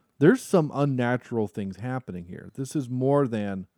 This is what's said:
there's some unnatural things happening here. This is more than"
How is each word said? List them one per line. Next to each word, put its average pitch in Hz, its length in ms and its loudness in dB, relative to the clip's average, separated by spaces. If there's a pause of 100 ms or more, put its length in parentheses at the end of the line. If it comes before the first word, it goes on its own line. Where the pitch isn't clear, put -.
(180)
there's 208 240 6
some 160 320 2
unnatural 123 720 0
things 98 300 -8
happening 110 480 -8
here. - 280 -14
This 135 220 -6
is 135 120 -4
more 135 380 2
than" 104 400 -4 (120)